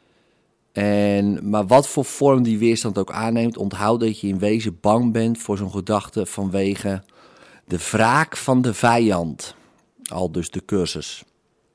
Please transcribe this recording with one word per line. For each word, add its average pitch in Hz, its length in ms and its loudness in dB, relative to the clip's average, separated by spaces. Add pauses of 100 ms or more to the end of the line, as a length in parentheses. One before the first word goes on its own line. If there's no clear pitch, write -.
(720)
En, 101 800 0
maar 104 180 0
wat 131 200 6
voor 135 180 -2
vorm 135 380 4
die 113 140 0
weerstand 113 400 0
ook 98 140 -2
aanneemt, 117 460 -2
onthoud 101 420 0
dat 110 200 -2
je 101 80 -4
in 95 120 -2
wezen 104 400 0
bang 117 320 2
bent 113 260 0
voor 101 200 -4
zo'n 95 140 -4
gedachte 101 540 -2
vanwege 98 800 -4 (640)
de - 120 -4
wraak 113 600 0
van 127 240 2
de 123 120 0
vijand. 104 840 0 (520)
Aldus 87 420 -4
de - 160 -10
cursus. - 580 -4 (520)